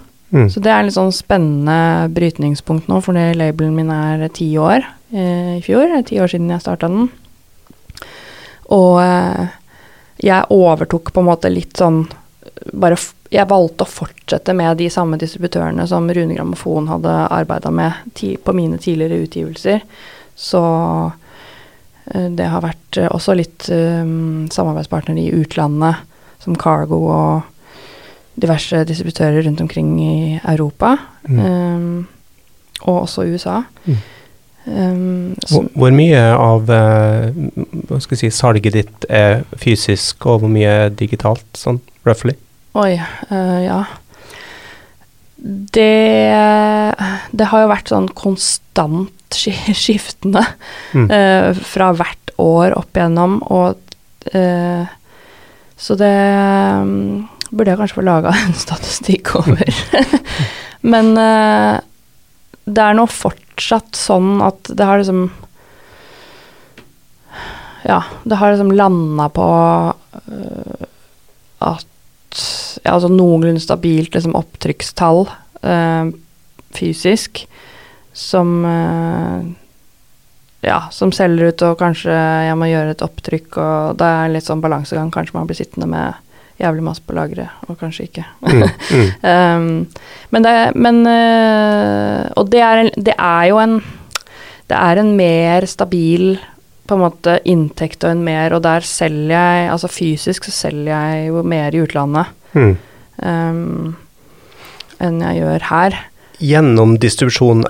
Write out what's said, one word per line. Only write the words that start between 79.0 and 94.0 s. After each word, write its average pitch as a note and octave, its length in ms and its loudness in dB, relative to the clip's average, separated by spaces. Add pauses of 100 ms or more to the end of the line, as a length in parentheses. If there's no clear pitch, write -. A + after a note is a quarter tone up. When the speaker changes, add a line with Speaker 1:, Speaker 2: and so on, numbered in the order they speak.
Speaker 2:
ja, - 280 -2
som F#3+ 220 -2
selger E3+ 380 2
ut, E3 120 -4
og E3+ 180 2
kanskje E3+ 320 -2
jeg D#3+ 460 0
må E3 100 0
gjøre D#3 220 0
et D#3 120 -8
opptrykk, - 540 -8
og D#3 400 -2
det E3+ 100 0
er D#3+ 220 0
litt D#3+ 160 -4
sånn D#3+ 160 -4
balansegang. D#3 500 -4
Kanskje E3 240 -8
man E3 140 -6
blir E3 80 -8
sittende - 320 -8
med D#3+ 260 -4 (440)
jævlig E3 260 -2
masse E3 160 -8
på - 160 -12
lageret, E3 320 -8 (200)
og E3+ 120 -12
kanskje E3 240 -10
ikke. - 200 -12 (180)
Speaker 1:
Mm, A#2 240 4 (240)
mm. B2 160 4 (120)
Speaker 2:
<laughs> F#3 120 0
Ehm, E3+ 560 2 (440)
men A3+ 120 4
det, A3+ 120 4 (220)
men, A#3+ 300 4
eh, G#3+ 1300 2
og G3+ 140 0
det A#3+ 100 6
er A3+ 220 4
en, A3+ 120 4
det G#3+ 220 0
er E3+ 320 2
jo G3+ 100 4
en, A3 200 2 (880)